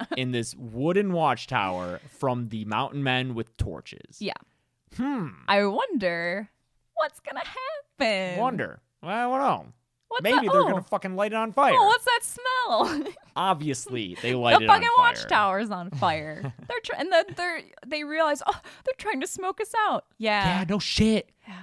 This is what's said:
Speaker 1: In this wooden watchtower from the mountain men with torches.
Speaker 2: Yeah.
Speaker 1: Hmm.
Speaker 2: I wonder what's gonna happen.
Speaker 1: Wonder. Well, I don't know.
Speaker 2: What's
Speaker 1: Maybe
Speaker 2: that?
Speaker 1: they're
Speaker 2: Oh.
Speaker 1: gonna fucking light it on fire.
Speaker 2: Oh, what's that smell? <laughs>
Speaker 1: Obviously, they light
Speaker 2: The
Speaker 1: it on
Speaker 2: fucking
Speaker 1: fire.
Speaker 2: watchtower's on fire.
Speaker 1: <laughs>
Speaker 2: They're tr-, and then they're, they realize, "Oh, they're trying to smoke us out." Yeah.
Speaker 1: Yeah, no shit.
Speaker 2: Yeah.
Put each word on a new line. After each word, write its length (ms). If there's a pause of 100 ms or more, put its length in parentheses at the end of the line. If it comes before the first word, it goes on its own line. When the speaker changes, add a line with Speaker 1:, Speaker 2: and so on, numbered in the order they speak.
(180)
Speaker 1:
In 140
this 220
wooden 600
watchtower 880 (180)
from 320
the 160
mountain 360
men 320
with 220
torches. 640
Speaker 2:
Yeah. 140 (600)
Speaker 1:
Hmm. 320 (200)
Speaker 2:
I 160
wonder 880 (440)
what's 260
gonna 200
happen. 1000
Speaker 1:
Wonder. 420 (220)
Well, 100
I 100
don't 160
know. 340 (360)
Speaker 2:
What's 140
Speaker 1:
Maybe 240
Speaker 2:
that? 60
Speaker 1:
they're 100
Speaker 2:
Oh. 60
Speaker 1:
gonna 140
fucking 340
light 160
it 40
on 160
fire. 240
Speaker 2:
Oh, 100
what's 180
that 180
smell? 880 (100)
<laughs> 140
Speaker 1:
Obviously, 840
they 140
light 240
Speaker 2:
The 60
Speaker 1:
it 60
on 100
Speaker 2:
fucking 160
Speaker 1:
fire. 100
Speaker 2:
watchtower's 640
on 220
fire. 680
Speaker 1:
<laughs> 80
Speaker 2:
They're 140
tr-, 160
and 140
then 120 (120)
they're, 240 (260)
they 180
realize, 420
"Oh, 140 (240)
they're 140
trying 220
to 60
smoke 340
us 120 (160)
out." 180 (120)
Yeah. 400
Speaker 1:
Yeah, 100
no 100
shit. 520 (160)
Speaker 2:
Yeah. 160